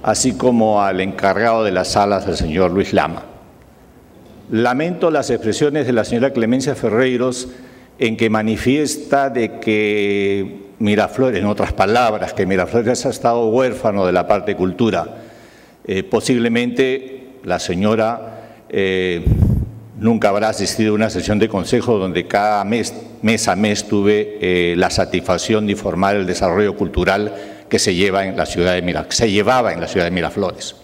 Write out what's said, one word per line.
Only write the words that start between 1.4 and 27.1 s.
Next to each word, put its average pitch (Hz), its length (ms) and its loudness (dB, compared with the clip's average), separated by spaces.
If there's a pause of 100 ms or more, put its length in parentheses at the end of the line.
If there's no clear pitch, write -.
de 104 80 2
las 90 180 0
salas, 101 380 2
el 85 100 -2
señor 87 340 2
Luis 95 220 0
Lama. 82 300 0 (1300)
Lamento 151 580 2
las 143 220 0
expresiones 135 560 0
de 127 60 0
la 110 120 2
señora 123 260 0
Clemencia 127 440 0
Ferreiros 123 720 0 (480)
en 113 200 0
que 113 120 2
manifiesta 127 1000 0
de 120 300 -4
que 101 1200 -2
Miraflores, 104 600 2
en 101 80 0
otras 101 260 -2
palabras, 107 600 2
que 101 120 0
Miraflores 101 600 0
ha 139 40 0
estado 117 400 0
huérfano 110 560 0
de 90 60 2
la 90 160 2
parte 101 280 0
cultura. 90 500 0 (800)
Eh, 95 180 -2
posiblemente 120 1300 0 (140)
la 87 160 -2
señora, 107 800 -2 (320)
eh, 92 560 -2 (720)
nunca 107 300 2
habrá 104 200 2
asistido 107 440 0
a - 20 2
una 107 140 2
sesión 95 280 -2
de 110 120 2
consejo 107 500 0
donde 90 280 -2
cada 104 360 0
mes, 107 320 -4 (260)
mes 110 260 0
a 95 80 2
mes 104 320 0
tuve, 104 540 2
eh, 90 340 2
la 90 140 2
satisfacción 95 760 0
de 101 60 0
informar 98 420 0
el 98 100 -2
desarrollo 92 500 0
cultural 95 600 0 (340)